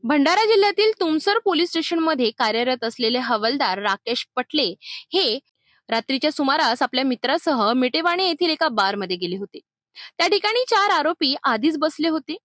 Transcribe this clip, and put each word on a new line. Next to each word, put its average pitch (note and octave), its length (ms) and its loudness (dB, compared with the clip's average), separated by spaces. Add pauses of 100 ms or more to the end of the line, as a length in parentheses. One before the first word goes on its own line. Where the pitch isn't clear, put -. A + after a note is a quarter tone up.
भंडारा D4+ 400 4
जिल्ह्यातील G#4 460 4 (100)
तुमसर E4+ 440 0
पोलीस F4 240 2
स्टेशनमध्ये D#4+ 680 0
कार्यरत A#3+ 460 -2
असलेले A#3 340 -2
हवालदार A#3 600 0
राकेश G#3 460 -4 (120)
पटले B3+ 300 -2 (480)
हे D#4 240 0 (500)
रात्रीच्या C4 440 0
सुमारास C4+ 500 0
आपल्या B3+ 220 -2
मित्रासह C4 680 0
मिटेवाणे E4 540 0
येथील E4+ 240 0
एका D#4 180 0
बारमध्ये G3+ 480 0
गेले F3 200 -6
होते. G3 220 -12 (600)
त्या E4+ 100 2
ठिकाणी G#4+ 400 0
चार F4 220 2
आरोपी D4+ 440 0 (100)
आधीच C4 340 0
बसले D#4 300 -2
होते. D#4 360 -4